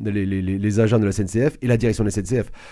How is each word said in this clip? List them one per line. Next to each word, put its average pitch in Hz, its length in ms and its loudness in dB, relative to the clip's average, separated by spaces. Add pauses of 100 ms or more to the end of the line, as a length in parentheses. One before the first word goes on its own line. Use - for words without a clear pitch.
les, 104 220 -2
les, 95 160 -2
les, 95 160 -2
les 101 220 0
agents 113 180 4
de 107 60 4
la 101 80 2
S 95 80 -4
N 98 80 -2
C 117 200 0
F 156 140 -4
et 123 60 -2
la 120 100 4
direction 110 260 2
de 104 40 2
la 95 60 -2
S - 40 -4
N 98 80 -4
C 113 160 0
F. - 100 -6 (200)